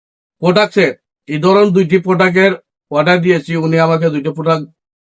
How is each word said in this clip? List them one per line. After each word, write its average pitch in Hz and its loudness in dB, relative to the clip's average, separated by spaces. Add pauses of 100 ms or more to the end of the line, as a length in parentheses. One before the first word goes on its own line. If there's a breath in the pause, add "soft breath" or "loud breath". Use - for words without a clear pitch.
(380)
প্রোডাক্টে, 180 0 (320)
এই 151 -6
ধরুন 196 2
দুইটি 185 2
প্রোডাক্টের 185 0 (380)
অর্ডার 165 0
দিয়েছি, 165 -2
উনি 160 0
আমাকে 165 0
দুইটি 151 -4
প্রোডাক্ট 156 -2 (440)